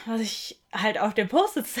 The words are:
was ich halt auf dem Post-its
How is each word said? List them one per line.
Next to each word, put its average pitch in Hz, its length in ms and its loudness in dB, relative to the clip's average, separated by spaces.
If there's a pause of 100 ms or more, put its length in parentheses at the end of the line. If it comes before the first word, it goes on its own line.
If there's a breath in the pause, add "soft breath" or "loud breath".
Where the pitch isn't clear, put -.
was 226 160 -2
ich - 400 -8 (100)
halt 208 280 0
auf 208 140 2
dem 202 140 2
Post-its 311 520 2